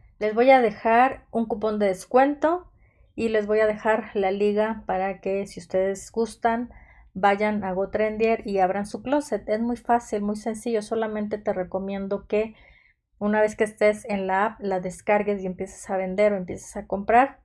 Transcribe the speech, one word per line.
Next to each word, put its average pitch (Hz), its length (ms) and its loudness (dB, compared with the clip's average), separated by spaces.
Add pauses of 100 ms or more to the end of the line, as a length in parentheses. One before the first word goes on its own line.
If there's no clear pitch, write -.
(200)
Les 214 120 0
voy 240 180 4
a 262 100 10
dejar 233 720 2
un 233 140 -2
cupón 214 340 -2
de 208 60 4
descuento 285 840 2 (480)
y 226 140 -2
les 214 180 0
voy 214 100 2
a 220 80 4
dejar 214 480 0
la 190 160 0
liga 208 560 0
para 190 340 -2
que 196 280 -4
si - 100 -18
ustedes 190 540 -2
gustan, 226 580 -2 (440)
vayan 202 500 0
a 190 80 -4
GoTrendier 214 760 0
y 196 140 0
abran 190 260 0
su 214 160 -8
closet. 262 460 -2
Es 214 120 0
muy 233 160 -2
fácil, 233 460 -2
muy 208 140 -2
sencillo, 220 460 -4
solamente 214 560 -4
te 208 140 -4
recomiendo 196 760 -6
que 220 260 -2 (640)
una 208 220 2
vez 214 160 2
que 226 80 0
estés 208 440 0
en 196 200 -2
la 190 180 2
app, 220 140 -6
la 190 180 -2
descargues 202 640 0
y 190 40 -4
empieces 185 440 -8
a 190 60 -2
vender 190 360 2
o 202 40 0
empieces 185 400 -10
a 202 100 -10
comprar 220 580 2